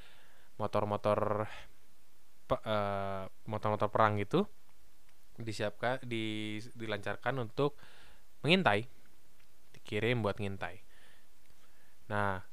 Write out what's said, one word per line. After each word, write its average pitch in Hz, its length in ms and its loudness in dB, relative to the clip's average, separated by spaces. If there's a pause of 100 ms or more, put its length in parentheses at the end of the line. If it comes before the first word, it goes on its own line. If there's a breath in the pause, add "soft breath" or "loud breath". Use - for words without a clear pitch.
(600 soft breath)
motor-motor 104 880 4 (960 loud breath)
pe-, - 160 2
eh, 98 640 2 (240)
motor-motor 107 400 2
perang 107 320 6
gitu 160 240 4 (960)
disiapkan, 113 640 0
di-, 107 560 -2 (160)
dilancarkan 110 640 0
untuk 139 320 2 (720 loud breath)
mengintai, 135 400 8 (880)
dikirim 110 480 2
buat 101 160 2
ngintai. 98 400 -2 (1400 soft breath)
Nah, 101 400 2